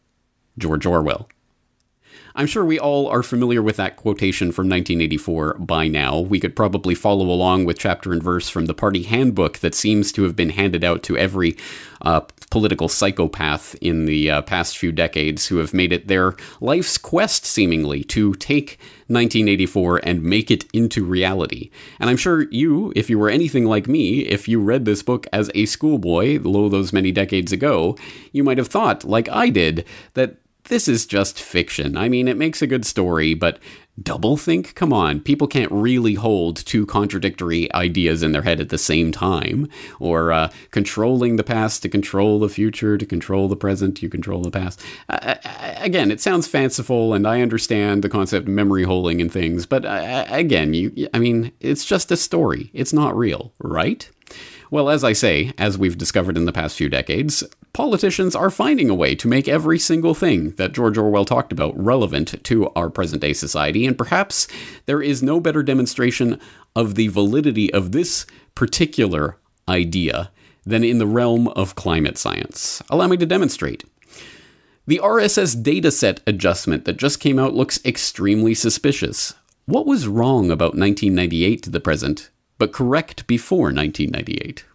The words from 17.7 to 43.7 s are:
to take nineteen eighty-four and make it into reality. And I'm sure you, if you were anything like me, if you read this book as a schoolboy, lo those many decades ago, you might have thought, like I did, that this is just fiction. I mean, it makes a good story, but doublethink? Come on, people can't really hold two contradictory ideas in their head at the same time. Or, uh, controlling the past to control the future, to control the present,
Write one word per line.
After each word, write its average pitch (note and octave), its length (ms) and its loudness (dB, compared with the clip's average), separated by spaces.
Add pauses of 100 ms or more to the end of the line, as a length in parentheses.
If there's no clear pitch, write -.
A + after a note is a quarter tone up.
to G#2 300 0
take C#3+ 440 -2 (300)
nineteen A#2 400 4
eighty-four F#2 540 2
and F2 200 0
make G2+ 260 0
it G#2+ 220 0
into A2+ 320 0
reality. F#2 680 -2 (300)
And A#2+ 100 0
I'm B2+ 80 2
sure E3 320 0
you, D3+ 460 0
if G#2+ 140 -2
you A2 100 2
were G#2+ 100 4
anything C3+ 360 2
like A2 240 0
me, C3 320 2
if - 260 -2
you A2+ 140 2
read A#2 240 2
this G#2 180 0
book B2 300 -2
as G2+ 200 0
a G#2 120 2
schoolboy, A2+ 760 0
lo G2+ 280 2
those G2 240 0
many F#2+ 180 2
decades F#2+ 400 0
ago, G2 460 0 (340)
you C#3 120 0
might C3 140 2
have B2 120 0
thought, G3+ 340 0
like A2+ 240 0
I B3 220 2
did, E2 360 2 (280)
that B2+ 240 -2 (280)
this A#3+ 220 0
is A#2+ 200 0
just G2 340 -2
fiction. D2 560 -4
I G#2 100 0
mean, B2+ 200 2
it B2+ 100 0
makes D#3 240 -2
a D3+ 60 0
good B2 180 -2
story, E2 480 2
but D#2+ 240 0 (420)
doublethink? E3+ 760 -2
Come D#3 180 0
on, D2+ 260 0
people C#3+ 280 0
can't B2+ 240 0
really A#2 420 2
hold G2 420 0
two G#2+ 300 -2
contradictory F2+ 880 -2
ideas E2 480 2
in D#2+ 100 2
their D2 120 0
head D#2+ 180 0
at D2 80 -6
the D#2+ 80 -4
same D#2+ 340 2
time. F#2 560 -2 (320)
Or, E2 320 0
uh, D#2+ 200 2 (180)
controlling A#2 680 0
the G#2 80 0
past A2 380 -2
to - 80 -4
control G#2 480 2
the G#2+ 100 2
future, G#2+ 480 -2
to G2+ 120 -2
control G2 420 -2
the G2 60 -2
present, G2 480 -2